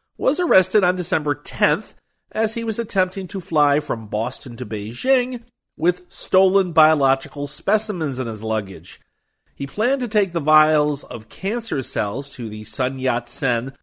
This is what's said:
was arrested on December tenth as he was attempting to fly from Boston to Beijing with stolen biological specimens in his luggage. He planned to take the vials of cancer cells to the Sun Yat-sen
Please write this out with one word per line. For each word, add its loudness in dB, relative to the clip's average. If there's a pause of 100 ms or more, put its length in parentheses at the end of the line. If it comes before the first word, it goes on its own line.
(160)
was 0
arrested 4
on 2
December 0
tenth -2 (380)
as 0
he -4
was -4
attempting -2
to -6
fly 2
from -4
Boston -4
to -6
Beijing -2 (340)
with 0
stolen 2
biological 2
specimens -2
in -2
his -6
luggage. -4 (540)
He -6
planned 0
to -2
take 0
the 0
vials 4
of -10
cancer -4
cells -4
to -8
the -8
Sun -4
Yat-sen -2